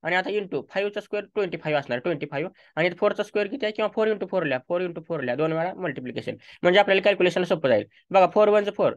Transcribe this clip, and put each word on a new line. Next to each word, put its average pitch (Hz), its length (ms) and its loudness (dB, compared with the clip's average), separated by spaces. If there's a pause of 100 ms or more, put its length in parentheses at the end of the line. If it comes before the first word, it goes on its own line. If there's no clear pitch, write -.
आणि 165 120 -2
आता 185 140 -2
into 190 400 -4
फाईव्हचा 202 320 -4
स्क्वेअर 208 240 -8
ट्वेंटी 180 320 -4
फाईव्ह 151 220 -2
असणार 127 160 -6
आहे, 123 60 -6
ट्वेंटी 160 300 -4
फाईव्ह, 151 200 -6 (240)
आणि 170 140 0
फोरचा 202 340 0
स्क्वेअर 208 240 -2
किती 214 180 -6
आहे, 214 80 -2
किंवा 214 220 -2
फोर 220 120 2
into 202 200 -4
फोर 185 160 -2
लिहा, 131 240 0
फोर 175 140 -2
into 175 260 -6
फोर 160 120 -6
लिहा, 123 160 -2
दोन 160 180 0
वेळा 165 200 -2
मल्टिप्लिकेशन, 135 640 -8 (260)
म्हणजे 180 180 6
आपल्याला 196 220 4
कॅल्क्युलेशन 185 420 2
सोपं 165 260 0
जाईल. 104 160 4 (240)
बघा, 185 240 6
फोर 214 140 6
वनचं 208 240 2
फोर 156 260 0